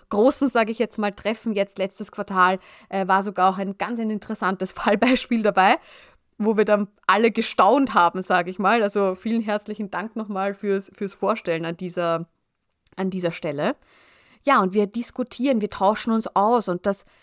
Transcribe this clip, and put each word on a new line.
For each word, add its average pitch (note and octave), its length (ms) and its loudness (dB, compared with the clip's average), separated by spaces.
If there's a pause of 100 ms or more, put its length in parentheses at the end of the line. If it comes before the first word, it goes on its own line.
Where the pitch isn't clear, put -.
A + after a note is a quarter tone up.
großen, B3 400 2
sage A3+ 240 0
ich A3 60 -10
jetzt A3+ 200 -4
mal, G#3 140 -2
Treffen, A3 420 -6
jetzt G3 240 -4
letztes F#3+ 340 -6
Quartal, F#3+ 460 2 (300)
äh, F#3+ 180 -2
war G3 160 2
sogar F#3+ 280 2
auch F#3 80 -4
ein G3 180 -6
ganz A3+ 220 -6
ein A3+ 120 -2
interessantes G3+ 640 -4
<laughs> - 0 -
Fallbeispiel A#3+ 680 0
dabei, G3+ 340 4 (640)
wo G#3+ 180 0
wir G#3 80 4
dann G#3 240 2 (180)
alle G#3+ 240 4
gestaunt A3+ 640 2
haben, F3 280 2
sage F3+ 280 0
ich F#3 80 -10
mal. G#3+ 240 2
Also G3 340 0
vielen A3+ 260 -4
herzlichen G#3 480 -6
Dank G3 260 -8
nochmal G3+ 380 -6
fürs, G3 400 -4
fürs G3 200 -8
Vorstellen F#3 500 -2
an E3 120 -6
dieser, E3+ 500 -4 (680)
an F#3+ 140 -2
dieser F3+ 220 -4
Stelle. D#3+ 420 -4 (720)
Ja, C4+ 160 4
und F#3 140 0
wir G#3 120 2
diskutieren, A#3+ 760 -2
wir G#3 100 -4
tauschen G#3+ 420 0
uns A3 140 0
aus G#3+ 420 0
und F3+ 180 -4
das G3+ 180 -4 (180)